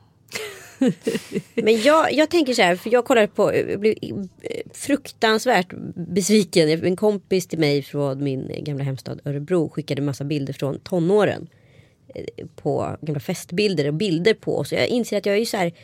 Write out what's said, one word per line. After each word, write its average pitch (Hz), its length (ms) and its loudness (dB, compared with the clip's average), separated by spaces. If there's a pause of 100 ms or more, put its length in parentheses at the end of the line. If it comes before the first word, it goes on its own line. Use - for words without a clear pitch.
(800)
<laughs> - 760 -2
Men 220 280 2
jag, 302 300 4
jag 302 180 2
tänker 269 240 2
så 226 80 4
här, 180 140 6
för 214 160 -8
jag 240 120 4
kollade 226 220 4
på, 185 280 2
jag 120 260 -2
blev, 214 140 2 (460)
eh, - 200 -8 (120)
fruktansvärt 220 960 0 (280)
besviken. 180 720 2 (160)
En 180 120 0
kompis 196 500 0
till 170 120 -6
mig 143 240 2
från 139 420 -4
min 135 260 -4 (140)
gamla 139 200 -6
hemstad 131 400 -8
Örebro 147 440 -2
skickade 143 340 -6
massa 143 220 -4
bilder 143 280 -4
från - 260 -4
tonåren, 180 680 2 (680)
eh, - 320 -12 (100)
på 131 460 -2
gamla 147 180 -6
festbilder 175 680 -2
och 147 60 0
bilder 185 400 2
på. - 300 -4
Så 156 100 -6
jag 175 140 0
inser 226 300 0
att 196 80 -2
jag 202 80 2
är 208 60 2
ju 226 60 -2
så 226 100 -4
här, 175 160 0 (120)